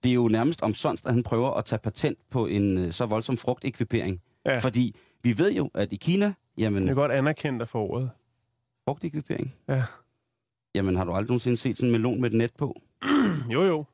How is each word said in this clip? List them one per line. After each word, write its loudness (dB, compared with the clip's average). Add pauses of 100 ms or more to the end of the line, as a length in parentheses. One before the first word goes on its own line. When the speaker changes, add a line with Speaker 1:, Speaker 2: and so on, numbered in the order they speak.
Speaker 1:
Det 2
er 4
jo 4
nærmest 2
omsonst, -2
at 2
han 4
prøver 0
at -2
tage -4
patent -4 (120)
på 0
en, 2
øh, -2
så -2
voldsom -2
frugtekvipering. -2 (260)
Speaker 2:
Ja. 2
Speaker 1:
Fordi 0 (260)
vi 2
ved 4
jo, -2
at -2
i -8
Kina... 0 (240)
Jamen 0
Speaker 2:
Det 2
er 2
godt 2
anerkendt 0
at -8
få -6
ordet. -4 (760)
Speaker 1:
Frugtekvipering? -6 (140)
Speaker 2:
Ja. 0 (920)
Speaker 1:
Jamen, 2
har 0
du -4
aldrig -2
nogensinde 2
set -2
sådan 0
en 4
melon 2
med 0
et 2
net 2
på? -4 (220)
Speaker 2:
<clears throat> 2
Jo, 2
jo. 2